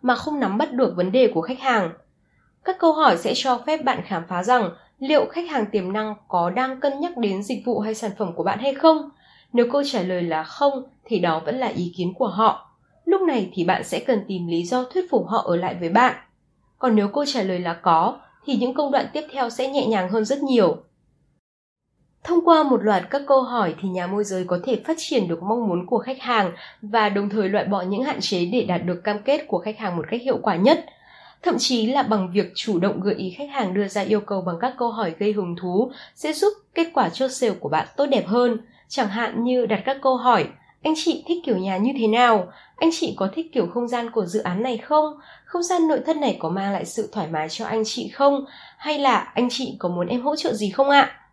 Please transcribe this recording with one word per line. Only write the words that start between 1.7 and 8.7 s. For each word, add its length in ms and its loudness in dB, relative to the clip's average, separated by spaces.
Các 160 -2
câu 140 6
hỏi 240 6
sẽ 180 -2
cho 220 0
phép 260 -2
bạn 220 0
khám 240 -4
phá 140 -2
rằng 260 4
liệu 260 4
khách 240 -6
hàng 220 0
tiềm 220 -2
năng 220 -4
có 220 0
đang 300 -2
cân 200 -2
nhắc 180 -6
đến 260 -2
dịch 220 -6
vụ 140 0
hay 160 -4
sản 220 -6
phẩm 180 -4
của 80 -4
bạn 160 -2
hay 140 -2